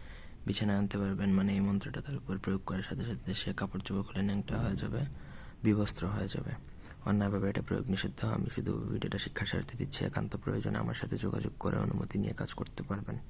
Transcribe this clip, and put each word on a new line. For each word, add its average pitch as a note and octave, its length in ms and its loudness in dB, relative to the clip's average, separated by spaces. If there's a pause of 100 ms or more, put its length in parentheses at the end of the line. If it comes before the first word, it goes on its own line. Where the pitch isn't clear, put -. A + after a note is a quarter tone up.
(460)
বিছানায় G2+ 320 4
আনতে G2+ 200 2
পারবেন, G2 360 2
মানে G2 200 6
এই G2 60 4
মন্ত্রটা G2 420 2
তার C#3 140 -4
উপর F#2+ 220 -4
প্রয়োগ F#2+ 280 0
করার F#2+ 160 -2
সাথে - 240 -2
সাথে A2+ 280 -4
সে G2 200 -2
কাপড় G2 320 -2
চোপড় G2 180 0
খুলে - 180 -2
ন্যাংটা G2+ 360 2
হয়ে A2 180 2
যাবে, A2+ 260 -2 (600)
বিবস্ত্র G#2 440 4
হয়ে G#2 200 0
যাবে। - 240 -2 (540)
অন্যায়ভাবে G2+ 440 4
এটা G2 120 0
প্রয়োগ G2 280 0
নিষিদ্ধ। - 360 0
আমি A2+ 300 2
শুধু - 160 0 (200)
ভিডিওটা - 260 0
শিক্ষার - 300 -2
স্বার্থে - 300 -2
দিচ্ছি, F#2+ 280 0
একান্ত G#2 300 0
প্রয়োজনে G#2+ 420 0
আমার A2+ 160 2
সাথে - 240 -2
যোগাযোগ - 420 0
করে - 180 2
অনুমতি - 420 0
নিয়ে G#2 140 0
কাজ - 200 -2
করতে - 300 -6
পারবেন। G2+ 340 -2 (120)